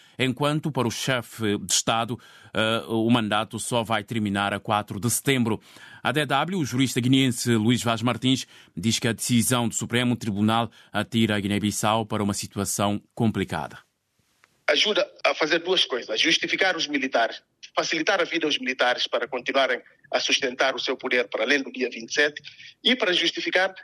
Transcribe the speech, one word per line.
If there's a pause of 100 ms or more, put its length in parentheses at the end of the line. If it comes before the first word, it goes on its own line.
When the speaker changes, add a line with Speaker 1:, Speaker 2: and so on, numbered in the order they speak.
(180)
Speaker 1:
enquanto
para
o
chefe
de
Estado, (340)
eh,
o
mandato
só
vai
terminar
a
quatro
de
setembro. (440)
A
D
W,
o
jurista
guineense
Luís
Vaz
Martins, (320)
diz
que
a
decisão
do
Supremo
Tribunal (240)
atira
a
Guiné-Bissau
para
uma
situação (140)
complicada. (880)
Speaker 2:
Ajuda (180)
a
fazer
duas
coisas:
justificar
os
militares, (320)
facilitar
a
vida
aos
militares
para
continuarem (320)
a
sustentar
o
seu
poder
para
além
do
dia
vinte
e
sete (420)
e
para
justificar